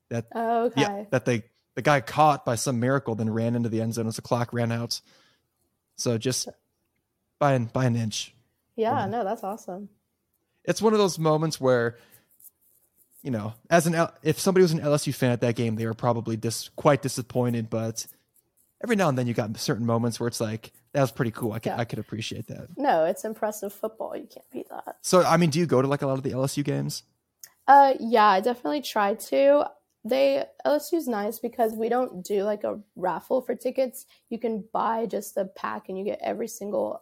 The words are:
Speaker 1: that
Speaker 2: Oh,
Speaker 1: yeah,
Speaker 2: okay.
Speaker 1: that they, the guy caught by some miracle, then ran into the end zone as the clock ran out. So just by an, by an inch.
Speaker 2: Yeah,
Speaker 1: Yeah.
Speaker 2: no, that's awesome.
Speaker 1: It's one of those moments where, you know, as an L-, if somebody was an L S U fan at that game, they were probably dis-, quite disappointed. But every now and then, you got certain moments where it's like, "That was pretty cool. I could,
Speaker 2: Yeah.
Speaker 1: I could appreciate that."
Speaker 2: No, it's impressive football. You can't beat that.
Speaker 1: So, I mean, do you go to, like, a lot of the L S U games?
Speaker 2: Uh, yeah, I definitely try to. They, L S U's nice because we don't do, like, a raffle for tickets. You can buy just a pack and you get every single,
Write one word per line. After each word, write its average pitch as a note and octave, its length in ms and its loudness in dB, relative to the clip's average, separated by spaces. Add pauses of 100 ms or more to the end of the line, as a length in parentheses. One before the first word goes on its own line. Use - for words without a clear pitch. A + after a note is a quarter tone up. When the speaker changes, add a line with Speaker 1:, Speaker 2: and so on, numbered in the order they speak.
(100)
Speaker 1:
that A#2 240 -6
Speaker 2:
Oh, A#3 420 0
Speaker 1:
yeah, E3+ 160 2
Speaker 2:
okay. G3+ 180 -10
Speaker 1:
that B2+ 140 0
they, A#2+ 200 0 (300)
the C3 60 -6
guy C#3+ 220 4
caught D3+ 420 2
by B2 120 0
some B2 220 -2
miracle, B2+ 360 0
then A2 160 -2
ran A2+ 240 -2
into A#2 160 0
the A2 100 -2
end A2+ 140 -4
zone A2+ 120 -4
as A2 100 -6
the - 60 -10
clock A#2+ 300 -2
ran A#2 180 -2
out. A#2 300 -6 (960)
So A#2 220 -2
just - 300 -4 (880)
by C#3 160 4
an, B2 120 0
by B2+ 200 0
an A#2+ 100 2
inch. - 380 -4 (420)
Speaker 2:
Yeah, A#3 240 0
Speaker 1:
Yeah. G3+ 60 -2
Speaker 2:
no, G#3+ 180 -4
that's A3 180 -6
awesome. G3+ 460 -10 (760)
Speaker 1:
It's F3 180 -2
one A3 100 4
of G#3+ 60 4
those F#3+ 200 2
moments D#3 400 2
where, A#2+ 380 2 (1300)
you C#3+ 80 -6
know, A2 240 -4 (160)
as E3+ 160 6
an E3+ 80 2
L-, E3 180 0 (100)
if D#3 160 2
somebody F#3 240 4
was D#3+ 100 6
an D#3+ 80 0
L D3 120 2
S D3 140 2
U C#3 80 -2
fan B2+ 160 2
at A#2+ 100 0
that A#2+ 160 2
game, A2+ 200 0
they A2+ 100 -4
were A2+ 80 -4
probably A#2 420 0
dis-, A2 400 -6
quite C#3+ 240 4
disappointed. A#2+ 680 -2
But A2+ 360 -6 (760)
every A3+ 140 0
now F#3 120 4
and B2+ 80 2
then, B2 100 0
you A#2 60 -2
got A2+ 240 -2
certain A#2 300 -2
moments A#2 340 0
where A#2+ 80 0
it's - 140 -4
like, A2 300 -6 (200)
"That C#3+ 80 2
was C3+ 100 4
pretty A#2 200 -2
cool. G#2+ 220 -4
I A2+ 60 -6
could, - 120 -4
Speaker 2:
Yeah. - 100 -4
Speaker 1:
I A#2 60 0
could - 140 -8
appreciate A2+ 480 -10
that." - 280 -16
Speaker 2:
No, F#3 300 2
it's F#3+ 180 -4
impressive G#3+ 480 -6
football. - 420 -10
You - 120 -12
can't - 260 -20
beat - 160 -12
that. - 320 -14
Speaker 1:
So, F3+ 220 4
I D#3+ 160 4
mean, E3+ 100 4
do C#3+ 100 0
you F3 60 2
go B2+ 160 4
to, C3+ 80 2
like, C#3+ 140 -2
a C#3+ 40 -2
lot C3+ 120 -2
of C3 40 -8
the C3+ 100 -4
L C3 120 -2
S - 140 -4
U - 40 -4
games? C#3 400 -4 (640)
Speaker 2:
Uh, C4+ 320 8
yeah, A3 280 4
I G3 140 6
definitely B3+ 420 -2
try G#3 320 0
to. C#4 560 2 (340)
They, C4+ 400 2 (200)
L C#4 100 2
S D4 160 -2
U's D#4+ 160 -2
nice G#3+ 320 -4
because A#3 360 -2
we A3+ 140 -2
don't A#3+ 360 -2
do, G3+ 180 -2
like, G#3 220 -2
a G#3+ 160 -4 (160)
raffle F3+ 440 -2
for - 140 -6
tickets. B3+ 500 -4 (260)
You A3+ 80 -8
can A3+ 340 -4
buy A3+ 340 -2
just G3+ 300 -6
a G3 80 -2
pack - 440 -10
and F#3 80 -8
you F#3+ 80 -6
get - 160 -4
every G#3+ 280 -4
single, G3 540 -6